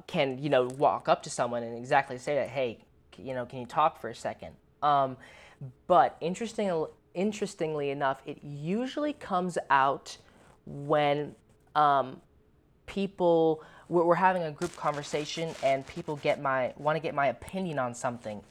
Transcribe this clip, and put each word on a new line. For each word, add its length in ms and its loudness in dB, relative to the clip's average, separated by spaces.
can, 320 0
you 140 -4
know, 160 6
walk 420 2
up 140 2
to 80 -12
someone 320 -2
and 120 -8
exactly 440 0
say 160 -4
that, 140 0
"Hey, 280 -4
c-, 80 -16
you 100 -8
know, 140 -6
can 120 -14
you 60 -8
talk 340 2
for 120 -8
a 40 -12
second?" 380 -10
Um, 340 2
but 340 6
interesting, 640 -2
interestingly 760 -2
enough, 380 -2
it 160 -10
usually 720 -4
comes 440 -2
out 440 2
when, 720 0
um, 460 4
people, 800 2
we're, 160 4
we're 100 6
having 280 2
a 80 -4
group 260 -6
conversation 760 -4
and 240 2
people 300 -8
get 240 0
my, 360 0
wanna 220 0
get 160 -6
my 120 2
opinion 520 -4
on 160 -2
something. 540 -8